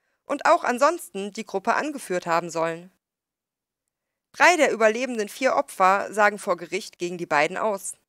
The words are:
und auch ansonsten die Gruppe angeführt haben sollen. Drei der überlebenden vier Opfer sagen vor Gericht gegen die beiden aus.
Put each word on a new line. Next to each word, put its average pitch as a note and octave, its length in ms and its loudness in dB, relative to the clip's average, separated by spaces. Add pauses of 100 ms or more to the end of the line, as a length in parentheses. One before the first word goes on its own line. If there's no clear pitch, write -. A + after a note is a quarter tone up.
(240)
und C#4 200 -6
auch E4 200 4
ansonsten B3 680 -2
die G#3+ 140 -10
Gruppe G3 280 -2
angeführt A3+ 520 -6
haben E3+ 240 0
sollen. E3 400 -6 (1400)
Drei D#4+ 240 6
der C4 160 4
überlebenden A3 560 0
vier - 260 0
Opfer G3 580 2
sagen G#3 260 2
vor F3+ 180 -2
Gericht E3+ 420 -10
gegen F3 180 -6
die E3 100 -8
beiden D#3+ 300 2
aus. G3+ 380 -4 (140)